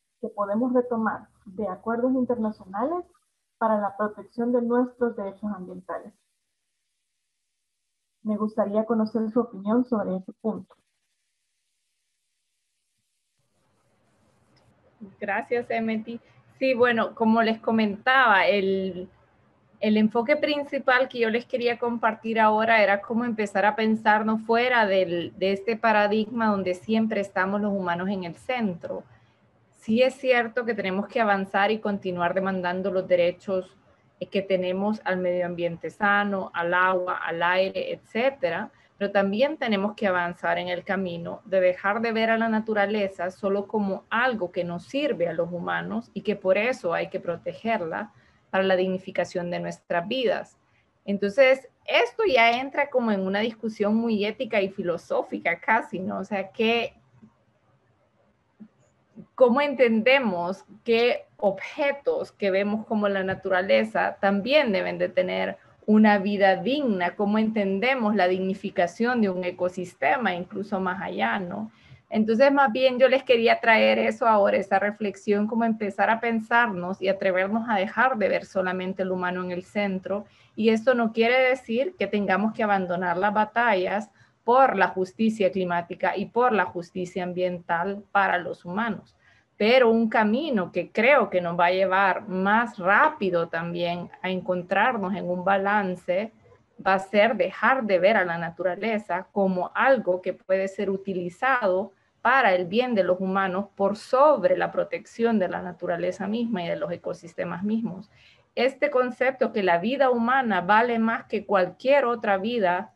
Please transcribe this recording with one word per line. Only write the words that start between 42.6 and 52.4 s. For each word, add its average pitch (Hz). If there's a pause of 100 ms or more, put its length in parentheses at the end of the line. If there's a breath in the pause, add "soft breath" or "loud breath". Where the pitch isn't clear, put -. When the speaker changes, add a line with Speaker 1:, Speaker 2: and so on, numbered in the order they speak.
Speaker 2:
solo 202
como 202
algo 226
que 175
nos 175
sirve 240
a 165
los 170
humanos 175
y 196
que 202
por 185
eso 220
hay 170
que 185
protegerla 180 (360 soft breath)
para 190
la 190
dignificación 185
de 170
nuestras 170
vidas. 226 (460)
Entonces, 202 (180)
esto 453
ya 233